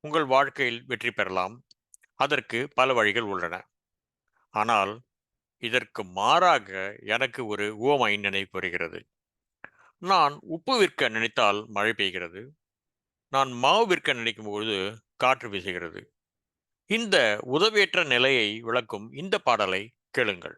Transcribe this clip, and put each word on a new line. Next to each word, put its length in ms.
உங்கள் 220
வாழ்க்கையில் 600
வெற்றி 260
பெறலாம், 440
அதற்கு 440
பல 200
வழிகள் 380
உள்ளன. 240
ஆனால் 400
இதற்கு 420
மாறாக 640
எனக்கு 400
ஒரு 200
உவமை 400
நினைவு 340
வருகிறது. 480
நான் 400
உப்பு 360
விற்க 320
நினைத்தால் 580
மழை 260
பெய்கிறது, 500
நான் 200
மாவு 340
விற்க 260
நினைக்கும் 320
பொழுது 340
காற்று 340
வீசுகிறது. 540
இந்த 260
உதவியற்ற 640
நிலையை 420
விளக்கும் 500
இந்த 280
பாடலை 440
கேளுங்கள். 460